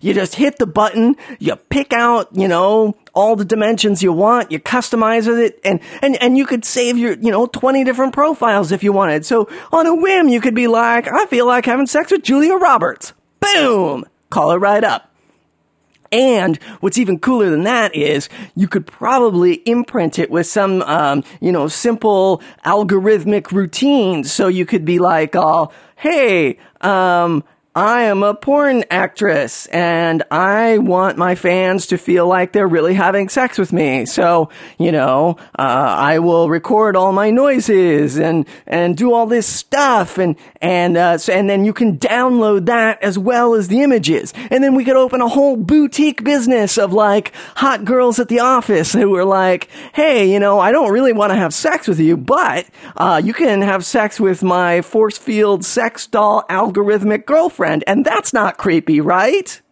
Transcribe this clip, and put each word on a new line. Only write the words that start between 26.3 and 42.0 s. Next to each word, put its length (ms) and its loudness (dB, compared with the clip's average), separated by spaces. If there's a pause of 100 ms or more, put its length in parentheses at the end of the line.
um, 640 0 (300)
I 300 0
am 200 0
a 100 0
porn 560 0
actress 760 -2
and 680 -2
I 460 0
want 380 0
my 200 -2
fans 520 -2
to 100 -2
feel 280 0
like 240 0
they're 160 0
really 280 0
having 340 0
sex 280 -2
with 160 -2
me. 320 -2
So, 440 0 (300)
you 120 0
know, 460 0 (200)
uh, 60 -4
I 560 0
will 300 2
record 480 0
all 160 2
my 180 0
noises 880 2
and, 280 0 (200)
and 300 -2
do 160 0
all 140 2
this 200 -2
stuff." 720 -2
And, 160 0 (260)
and, 360 0
uh, 220 2
so, 140 -4
and 160 0
then 160 0
you 80 0
can 260 0
download 680 0